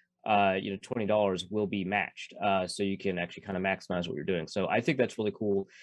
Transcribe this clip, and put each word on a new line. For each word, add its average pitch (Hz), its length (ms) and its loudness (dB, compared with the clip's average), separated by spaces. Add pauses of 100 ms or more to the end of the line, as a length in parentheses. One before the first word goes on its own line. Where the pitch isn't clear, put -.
(260)
uh, 101 340 4
you 101 120 -4
know, 98 100 -4
twenty 113 240 -4
dollars 98 440 2
will 107 180 0
be 101 160 -2
matched. - 580 -2
Uh, 98 240 2
so - 160 -4
you 98 160 -2
can 92 180 -2
actually 87 280 -6
kinda 95 160 -4
maximize 92 480 -2
what - 80 -6
you're 76 80 -6
doing. 85 240 -2
So 95 180 -2
I 104 140 2
think 131 180 0
that's 120 200 0
really 107 200 0
cool, 98 300 0 (140)